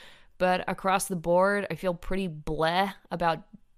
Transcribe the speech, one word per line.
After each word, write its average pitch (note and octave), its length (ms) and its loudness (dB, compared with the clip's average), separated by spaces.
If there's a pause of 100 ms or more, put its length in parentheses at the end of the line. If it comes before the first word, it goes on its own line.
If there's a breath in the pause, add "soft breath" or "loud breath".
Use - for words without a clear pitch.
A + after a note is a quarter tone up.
(360 soft breath)
But F3+ 300 2
across F#3+ 400 0
the F#3+ 100 -4
board, F#3 540 2
I D#3+ 60 -6
feel F3+ 180 -2
pretty F#3+ 340 -4
bleh D#3+ 640 0 (180)
about E3+ 320 0 (360)